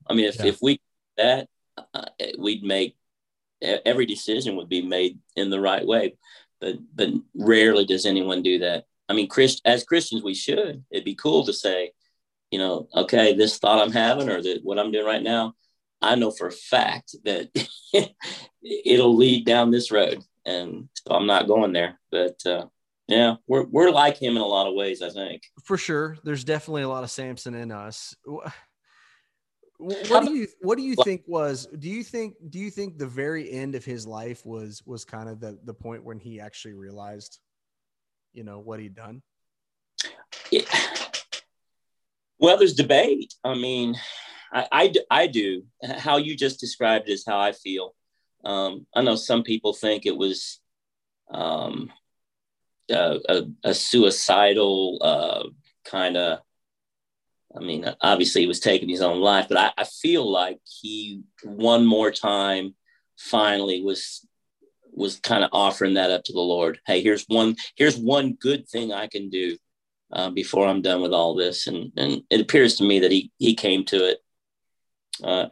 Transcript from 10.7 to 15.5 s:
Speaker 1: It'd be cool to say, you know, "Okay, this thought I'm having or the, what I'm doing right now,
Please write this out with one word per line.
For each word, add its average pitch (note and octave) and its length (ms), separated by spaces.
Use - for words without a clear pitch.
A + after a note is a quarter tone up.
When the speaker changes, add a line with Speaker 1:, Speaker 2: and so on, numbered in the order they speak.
Speaker 1:
It'd - 160
be - 100
cool D3+ 300
to - 80
say, F#2 380
you G2 80
know, F2+ 340
"Okay, G#2+ 400
this G#2+ 260
thought G#2+ 220
I'm A2 120
having B2 360
or F2+ 120
the, F2+ 220
what G2 140
I'm G#2+ 140
doing G#2+ 140
right A2 180
now, A2+ 300